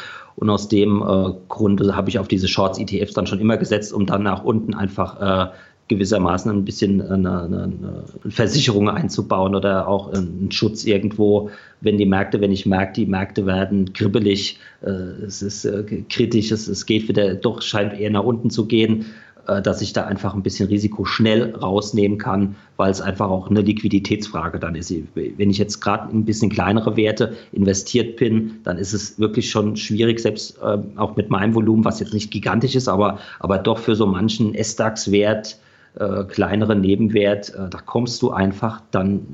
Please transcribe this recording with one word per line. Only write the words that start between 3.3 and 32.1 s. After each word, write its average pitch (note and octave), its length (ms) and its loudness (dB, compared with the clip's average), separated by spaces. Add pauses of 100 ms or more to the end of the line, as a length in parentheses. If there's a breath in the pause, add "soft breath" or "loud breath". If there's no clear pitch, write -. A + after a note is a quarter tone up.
immer A2 180 4
gesetzt, G#2 360 -2
um G2+ 120 0
dann G2+ 180 0
nach F#2+ 200 -2
unten A2 300 0
einfach, F#2+ 760 -2
äh, - 40 -16 (380 loud breath)
gewissermaßen F#2+ 640 2
ein G2+ 140 0
bisschen G2+ 360 2
eine, F#2 420 0
eine, F#2 200 -4
eine F#2 400 -8 (240)
Versicherung G#2 600 2
einzubauen G2 680 0
oder F#2+ 320 0
auch F#2+ 240 -2
einen F#2 400 -4
Schutz - 320 -2
irgendwo, G#2 640 2 (300 loud breath)
wenn G#2 180 2
die G2+ 80 4
Märkte, G2 360 2
wenn G2+ 100 4
ich G2 140 -2
merke, F#2+ 260 2
die A2+ 140 -2
Märkte G2 400 -2
werden F#2+ 480 0
kribbelig, G2+ 640 0 (220 loud breath)
äh, G2+ 80 -6
es F#2 520 -8
ist, - 220 -6
äh, G2+ 220 -2 (240)
kritisch, A2+ 420 2
es, A2 160 -2
es F#2+ 180 -6
geht G#2+ 220 2
wieder, G2+ 280 0
doch A2 260 -2
scheint G#2 360 -2
eher G#2 120 -2
nach G#2 160 0
unten A2+ 240 0
zu A2 160 -2
gehen, A2 400 2 (420 loud breath)
äh, G2 140 0
dass G2+ 200 0
ich G2 120 -4
da F#2 120 -2
einfach F#2+ 280 -4
ein G2 100 -4
bisschen G2 240 -2
Risiko G2+ 380 0
schnell A2 500 2
rausnehmen G2+ 600 0
kann, G2+ 400 -2 (180 loud breath)
weil F#2+ 160 2
es F#2 80 -4
einfach G2 300 -2
auch F#2 200 -2
eine G#2 120 4
Liquiditätsfrage G2 960 0
dann E2 160 -6
ist. E2 180 -8 (220)
Wenn G2+ 340 0
ich G2 80 2
jetzt G2+ 220 -2
gerade G#2+ 340 -2
ein A2 120 2
bisschen G#2+ 240 0
kleinere G#2 480 0
Werte G#2+ 400 0 (160 loud breath)
investiert G2 640 0
bin, A2 380 0 (100)
dann F2+ 120 -4
ist F#2+ 140 -6
es - 280 -6
wirklich A2 300 0
schon G#2+ 280 0
schwierig, A2+ 420 0
selbst, - 420 -4
äh, G#2+ 180 0 (180)
auch G2+ 180 -4
mit G2+ 140 0
meinem G#2 260 2
Volumen, A2 300 4
was A#2 160 -2
jetzt G2 120 -6